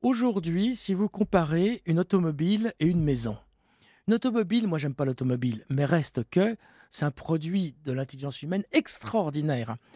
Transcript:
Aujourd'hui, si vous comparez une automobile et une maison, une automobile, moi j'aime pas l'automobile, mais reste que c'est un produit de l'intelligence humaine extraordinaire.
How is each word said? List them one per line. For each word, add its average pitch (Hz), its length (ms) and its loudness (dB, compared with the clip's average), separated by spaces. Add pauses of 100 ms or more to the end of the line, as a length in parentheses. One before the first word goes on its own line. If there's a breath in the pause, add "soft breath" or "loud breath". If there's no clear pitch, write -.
Aujourd'hui, 226 720 2
si 196 200 -2
vous 202 140 0
comparez 185 760 2
une 165 140 2
automobile 180 800 2
et 156 80 4
une 175 160 2
maison, 117 340 0 (720 soft breath)
une 214 80 4
automobile, 226 520 0
moi 165 120 0
j'aime 139 160 -4
pas 147 100 -2
l'automobile, 123 640 -2
mais 139 160 0
reste 139 440 0
que 214 280 2 (320 soft breath)
c'est - 160 -4
un 147 60 0
produit 165 640 -2 (100)
de 131 60 -4
l'intelligence 135 500 -6
humaine 185 300 -4
extraordinaire. 147 1040 -2 (180 soft breath)